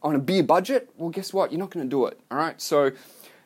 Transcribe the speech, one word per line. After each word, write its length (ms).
on 140
a 20
beer 240
budget," 560
well, 100
guess 240
what? 180
You're 100
not 100
gonna 160
do 180
it, 160
all 60
right? 240
So 300